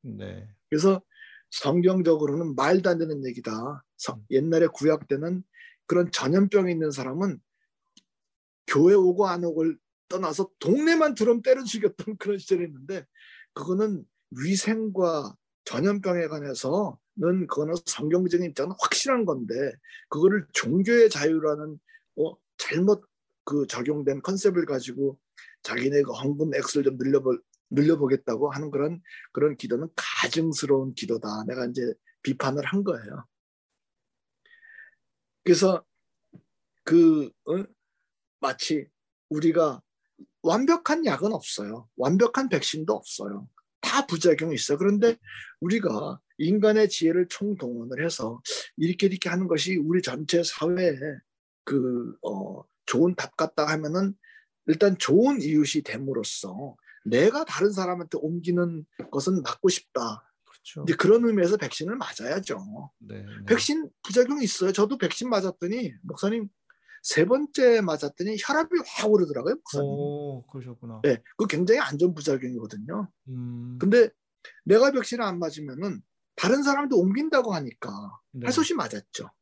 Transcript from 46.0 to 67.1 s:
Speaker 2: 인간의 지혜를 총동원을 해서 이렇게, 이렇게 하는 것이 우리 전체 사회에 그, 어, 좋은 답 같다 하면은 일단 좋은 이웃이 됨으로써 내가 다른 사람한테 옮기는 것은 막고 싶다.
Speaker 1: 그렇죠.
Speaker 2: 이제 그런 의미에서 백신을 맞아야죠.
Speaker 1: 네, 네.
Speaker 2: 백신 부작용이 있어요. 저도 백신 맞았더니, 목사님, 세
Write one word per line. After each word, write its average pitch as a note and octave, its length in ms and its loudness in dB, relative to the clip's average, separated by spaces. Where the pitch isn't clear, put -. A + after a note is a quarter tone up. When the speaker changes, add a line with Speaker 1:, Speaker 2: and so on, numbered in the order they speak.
Speaker 2:
인간의 G#3 520 4
지혜를 F3 400 2
총동원을 C3 760 -6
해서 A#2+ 380 -6
이렇게, F3 300 0
이렇게 F#3 220 -2
하는 F3+ 180 -2
것이 E3+ 300 0
우리 E3 240 0
전체 E3+ 420 0
사회에 E3+ 540 -2
그, B2 500 -2
어, G2 380 -8
좋은 E3+ 300 2
답 - 220 -10
같다 D#3+ 300 -2
하면은 D#3+ 480 -2
일단 F3 320 4
좋은 A#3 440 4
이웃이 D3+ 420 2
됨으로써 A2+ 920 -8
내가 F#3+ 400 4
다른 G3+ 260 0
사람한테 F3+ 500 -4
옮기는 E3+ 640 -2
것은 F3 320 0
막고 - 260 0
싶다. A#2 540 -4
Speaker 1:
그렇죠. - 420 -18
Speaker 2:
이제 E3 80 0
그런 A3+ 300 6
의미에서 G#3 320 2
백신을 E3+ 400 -6
맞아야죠. C3+ 1040 -8
Speaker 1:
네, G#2 240 -14
네. G#2 240 -16
Speaker 2:
백신 D4 420 0
부작용이 B3 400 2
있어요. F#3+ 280 0
저도 G#3+ 260 0
백신 A#3 320 -4
맞았더니, G3 640 -4
목사님, G#3 440 -4
세 - 240 2